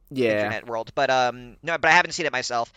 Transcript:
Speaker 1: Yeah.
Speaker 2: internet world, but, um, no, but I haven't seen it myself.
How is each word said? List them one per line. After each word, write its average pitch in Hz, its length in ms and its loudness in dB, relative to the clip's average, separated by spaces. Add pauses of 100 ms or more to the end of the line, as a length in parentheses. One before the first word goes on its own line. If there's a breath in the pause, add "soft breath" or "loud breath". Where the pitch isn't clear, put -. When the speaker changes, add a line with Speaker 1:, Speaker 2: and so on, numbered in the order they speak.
(100)
Speaker 1:
Yeah. 123 220 0
Speaker 2:
internet 104 340 -4
world, 117 280 -8
but, 139 140 0
um, 123 540 0
no, 165 160 -4
but 160 120 4
I - 40 8
haven't 170 180 4
seen 160 140 -4
it 139 40 -2
myself. 123 460 -4